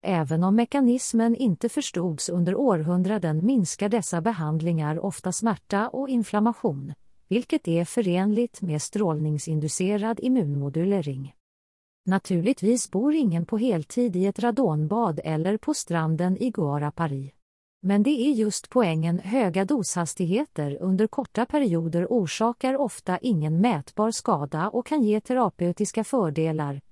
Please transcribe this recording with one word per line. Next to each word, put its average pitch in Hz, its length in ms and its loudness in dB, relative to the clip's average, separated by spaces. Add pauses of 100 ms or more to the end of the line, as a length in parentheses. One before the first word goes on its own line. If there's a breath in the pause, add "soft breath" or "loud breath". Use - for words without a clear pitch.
Även 160 380 0
om 190 120 4
mekanismen 240 800 2
inte 233 340 0
förstods 175 600 -4
under 180 260 0
århundraden 180 880 2
minskar 214 440 2
dessa 180 320 -2
behandlingar 160 840 -2
ofta 185 260 -6
smärta 214 580 -2
och 269 200 -6
inflammation, 208 840 -2 (340)
vilket 247 400 -2
är 170 180 2
förenligt 208 760 0
med 151 200 -2
strålningsinducerad 160 1400 -2
immunmodulering. 143 1120 0 (720)
Naturligtvis 190 840 0
bor 269 220 2
ingen 180 320 2
på 220 120 -2
heltid 220 580 0
i 185 100 2
ett 202 140 -2
radonbad 202 840 0
eller 160 340 0
på 302 160 -2
stranden 170 640 0
i 254 120 0
Guarapari. 147 840 -2 (500)
Men 202 220 4
det 269 60 4
är 285 220 2
just 220 380 0
poängen, 170 500 2
höga 196 460 0
doshastigheter 175 1160 -2
under 190 260 2
korta - 380 -2
perioder 170 640 0
orsakar 240 680 0
ofta 208 400 -2
ingen 160 440 0
mätbar 214 500 0
skada 160 580 -2
och 240 160 -4
kan 302 180 0
ge 208 180 2
terapeutiska 208 840 -2
fördelar 156 760 -2 (100)